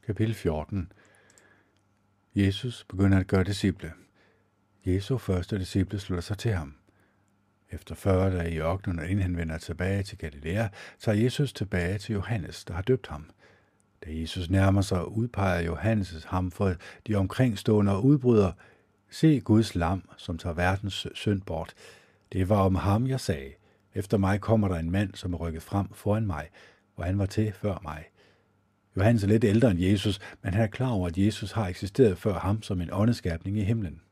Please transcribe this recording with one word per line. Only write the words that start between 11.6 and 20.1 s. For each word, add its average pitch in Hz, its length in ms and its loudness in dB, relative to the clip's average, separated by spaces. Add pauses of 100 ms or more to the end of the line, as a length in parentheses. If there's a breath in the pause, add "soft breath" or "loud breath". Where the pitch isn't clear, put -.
til - 160 -6
Johannes, 98 520 -6
der 90 80 -10
har 85 80 -4
døbt 127 260 0
ham. 78 220 -12 (760 soft breath)
Da 82 60 -14
Jesus 82 380 -6
nærmer 98 320 4
sig, 90 260 -2
udpeger 98 540 -2
Johannes 85 600 -2
ham 92 280 -2
for 95 240 0 (320 loud breath)
de 107 80 0
omkringstående 104 760 2
og 101 140 0
udbryder, 123 460 6 (580 soft breath)
"Se 156 300 4
Guds 110 360 4
lam, 90 420 -2